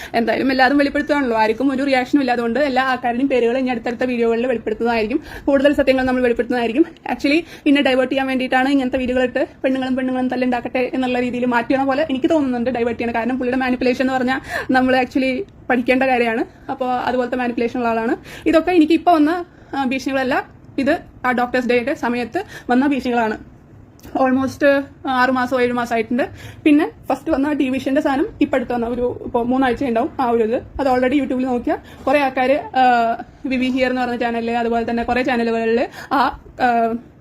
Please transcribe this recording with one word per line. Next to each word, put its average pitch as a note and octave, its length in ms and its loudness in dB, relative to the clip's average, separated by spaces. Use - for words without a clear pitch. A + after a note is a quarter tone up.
എന്തായാലും A#3 380 0
എല്ലാവരും C4 260 4
വെളിപ്പെടുത്തുകയാണല്ലോ, C#4+ 600 0
ആർക്കും A3 340 2
ഒരു C4 120 -2
റിയാക്ഷനും C4 380 2
ഇല്ല. B3 100 0
അതുകൊണ്ട് A#3 280 0
എല്ലാ C4 240 2
ആൾക്കാരുടെയും B3+ 460 0
പേരുകൾ A#3+ 280 2
ഇനി C4 120 0
അടുത്തടുത്ത A#3+ 340 -4
വീഡിയോകളിൽ A#3 440 0
വെളിപ്പെടുത്തുന്നതായിരിക്കും. A#3 760 -2
കൂടുതൽ C#4 280 6
സത്യങ്ങൾ C4 300 2
നമ്മൾ B3+ 180 0
വെളിപ്പെടുത്തുന്നതായിരിക്കും. A#3+ 640 2
Actually, D4 300 0
ഇന്നെ C#4+ 160 4
ഡൈവേർട്ട് B3+ 300 2
ചെയ്യാൻ C4+ 160 -2
വേണ്ടിയിട്ടാണ് C4 420 0
ഇങ്ങനത്തെ C4+ 280 0
വീഡിയോകളിട്ട് B3+ 500 0
പെണ്ണുങ്ങളും C4 320 0
പെണ്ണുങ്ങളും B3+ 320 -2
തല്ലുണ്ടാക്കട്ടെ B3+ 640 -2
എന്നുള്ള B3+ 260 0
രീതിയിൽ B3 260 -2
മാറ്റണ B3 380 0
പോലെ C#4 260 0
എനിക്ക് C4 200 0
തോന്നുന്നുണ്ട് B3+ 400 0
ഡൈവേർട്ട് A#3+ 320 -2
ചെയ്യണം. A#3 140 -2
കാരണം A#3 220 -2
പുള്ളിയുടെ B3 200 -2
മാനിപ്പുലേഷൻ B3+ 440 0
എന്ന് C4 120 0
പറഞ്ഞാൽ C4 280 -2
നമ്മൾ B3+ 320 4
actually C4 440 -2
പഠിക്കേണ്ട B3+ 340 2
കാര്യമാണ്. A#3+ 680 -2
അപ്പോ C4 200 -4
അതുപോലത്തെ B3 440 -2
മാനിപ്പുലേഷൻ A#3+ 420 -4
ഉള്ള A#3+ 120 -2
ആളാണ്. A3+ 260 -2
ഇതൊക്കെ D#4+ 260 2
എനിക്ക് D#4+ 220 4
ഇപ്പൊ E4 180 2
വന്ന, E4 340 2
ആ, C4+ 100 -2
ഭീഷണികളല്ല, C4+ 640 -2
ഇത് C#4+ 220 0
ആ B3+ 60 0
ഡോക്ടേഴ്സ് B3 380 0
ഡേയുടെ A#3+ 240 0
സമയത്ത് B3 500 -4
വന്ന C4 180 2
ഭീഷണികളാണ്. A#3+ 500 0
Almost C4+ 800 0
ആറ് B3+ 220 2
മാസം, B3+ 320 0
ഏഴ് B3 100 2
മാസം A#3+ 220 -4
ആയിട്ടുണ്ട്. A#3+ 360 -2
പിന്നെ D#4 280 4
ഫസ്റ്റ് C#4 220 -2
വന്ന C#4 160 0
ആ D4+ 40 0
ഡിവിഷന്റെ C4+ 500 0
സാധനം D4+ 260 0
ഇപ്പൊ - 160 2
അടുത്ത് B3 160 -4
വന്ന A#3+ 120 -2
ഒരു, A#3+ 400 -4
ഇപ്പൊ A#3+ 180 -2
മൂന്നാഴ്ച B3+ 400 0
ഉണ്ടാവും A#3+ 260 0
ആ B3+ 100 0
ഒരു A#3 140 2
ഇത്. A3 120 -2
അത് - 320 -4
already B3+ 260 2
YouTube-ൽ B3+ 320 0
നോക്കിയാൽ B3+ 320 -2
കുറെ C#4 120 4
ആൾക്കാര്, C4 320 0
ആ, B3+ 720 2
വിവി B3+ 200 -2
ഹിയർ B3+ 240 0
എന്ന് B3+ 120 -2
പറഞ്ഞ A#3+ 140 -2
ചാനലില്, A#3 360 -2
അതുപോലെ A#3 380 -2
തന്നെ A#3 140 -2
കുറെ A#3+ 180 -2
ചാനലുകളില് A#3 920 -2
ആ, D4 40 2
ആ, C4 220 0